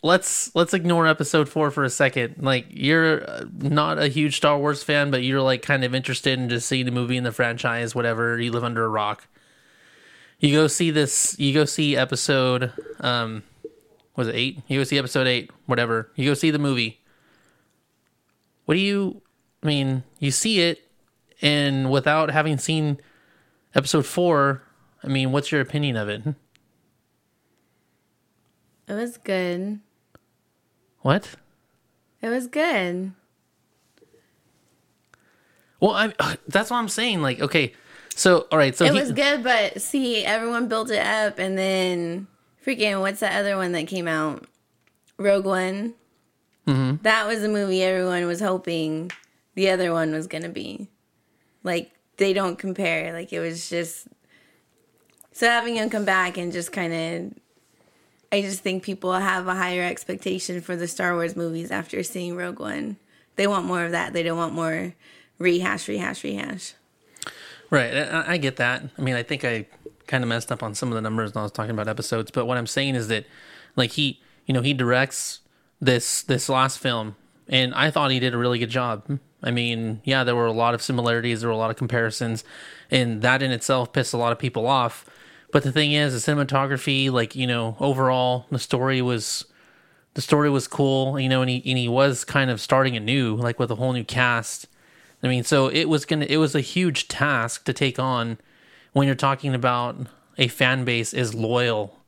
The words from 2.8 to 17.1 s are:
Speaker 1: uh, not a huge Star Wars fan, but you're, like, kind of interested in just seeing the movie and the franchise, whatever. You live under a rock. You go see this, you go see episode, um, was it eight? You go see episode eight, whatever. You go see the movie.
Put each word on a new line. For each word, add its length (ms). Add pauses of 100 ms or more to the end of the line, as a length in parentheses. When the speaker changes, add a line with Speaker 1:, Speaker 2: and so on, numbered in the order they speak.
Speaker 1:
uh, 160 (140)
not 400
a 80
huge 300
Star 200
Wars 240
fan, 300
but 100
you're, 200
like, 200
kind 220
of 100
interested 460
in 100
just 180
seeing 180
the 60
movie 260
and 80
the 60
franchise, 640
whatever. 480
You 100
live 120
under 200
a 60
rock. 380 (1120)
You 160
go 120
see 220
this, 480
you 160
go 120
see 300
episode, 800 (260)
um, 440 (720)
was 120
it 60
eight? 340
You 120
go 40
see 140
episode 300
eight, 240 (160)
whatever. 480
You 160
go 20
see 160
the 80
movie. 420 (1700)